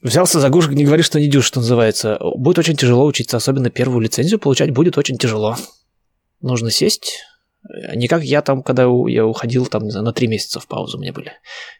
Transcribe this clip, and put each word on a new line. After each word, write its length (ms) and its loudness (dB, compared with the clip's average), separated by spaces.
взялся 380 2
за 100 4
гуж, 180 4
не 160 2
говори, 180 4
что 180 0
не 80 2
дюж, 180 4
что 140 -2
называется. 600 2
Будет 380 0
очень 180 0
тяжело 300 4
учиться, 300 -2
особенно 340 0
первую 300 -2
лицензию 380 0
получать 320 0
будет 280 2
очень 200 -2
тяжело. 380 -2
Нужно 300 -2
сесть. 500 -2
Не 140 -2
как 140 0
я 200 0
там, 200 -2
когда 260 2
у-, 180 2
я 200 2
уходил, 400 -2
там, 180 -4
не 60 -6
знаю, 140 -6
на 80 -2
три 140 -2
месяца 340 -6
в 60 -18
паузу 320 -8
у 20 -12
меня 120 -10
были. 200 -16